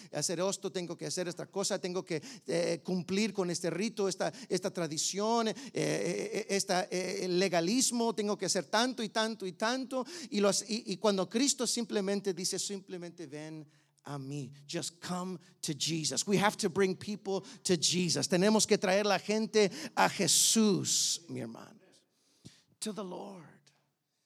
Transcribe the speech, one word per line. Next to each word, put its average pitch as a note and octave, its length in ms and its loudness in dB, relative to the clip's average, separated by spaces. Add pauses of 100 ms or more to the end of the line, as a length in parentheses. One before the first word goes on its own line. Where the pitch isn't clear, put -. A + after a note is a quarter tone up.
(120)
hacer D#3 280 -2
esto, F#3+ 320 -2
tengo E3+ 260 -6
que D#3+ 80 -8
hacer E3+ 220 -4
esta D3+ 180 -8
cosa, F#3+ 340 -2
tengo F3+ 240 -4
que, D#3 180 -4 (260)
eh, E3+ 360 0
cumplir F#3+ 480 0
con F3+ 200 0
este E3 180 -2
rito, G3 400 0
esta, F3 240 -2 (160)
esta F3+ 240 -2
tradición, G3+ 760 0
eh, F#3+ 40 -2 (200)
eh, F#3+ 600 0
eh, G#3+ 160 -2
esta, F#3+ 400 2
eh, F#3 400 -4
legalismo, G3 840 2
tengo G#3 200 0
que - 120 -4
hacer F3 180 0
tanto A#3 380 2
y G3+ 60 -2
tanto A3 360 -2
y F3+ 80 -6
tanto. B3+ 500 -2 (280)
Y, G3+ 80 0
los, G3+ 280 4
y, A3+ 200 -4
y F#3 100 -4
cuando G3 320 2
Cristo B3+ 380 0
simplemente G3+ 680 -2
dice, F#3 240 -4
"Simplemente F3 680 -10
ven D3+ 400 -12 (360)
a C#3+ 140 -8
mí. C#3 340 -8 (160)
Just D#3 320 -6
come F3+ 380 -6 (240)
to D#3+ 160 -4
Jesus." C#3+ 480 0
We G3 120 4
have G3+ 200 4
to G3 120 0
bring F#3 260 2
people G3 520 -6 (160)
to F3+ 160 4
Jesus. E3 480 2
Tenemos G3+ 380 6
que G3+ 140 4
traer G3+ 260 2
la F#3+ 140 4
gente G#3 520 2 (240)
a F#3+ 140 6
Jesús, - 1200 4
mi B2+ 100 -6
hermano. - 380 -12 (1000)
To G#3+ 140 -6
the G3+ 100 -8
Lord. F#3 400 -12 (840)